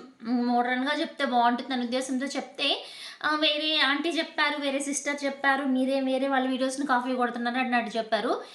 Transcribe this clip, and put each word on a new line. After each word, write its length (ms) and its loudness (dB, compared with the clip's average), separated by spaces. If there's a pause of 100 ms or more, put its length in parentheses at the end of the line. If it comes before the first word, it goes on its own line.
(240)
మోడర్న్గా 760 0
చెప్తే 260 -4
బాగుంటుంది 480 2
అనే 100 -2
ఉద్దేశంతో 420 -2
చెప్తే, 600 -4 (380)
ఆ, 120 2
వేరే 440 2
ఆంటీ 300 2
చెప్పారు, 520 0
వేరే 180 0
సిస్టర్ 460 -4
చెప్పారు, 380 2
మీరే 360 2
వేరే 280 0
వాళ్ళ 200 2
వీడియోస్ని 380 0
కాపీ 300 2
కొడుతున్నారు 420 0
అన్నట్టు 400 0
చెప్పారు. 460 0 (120)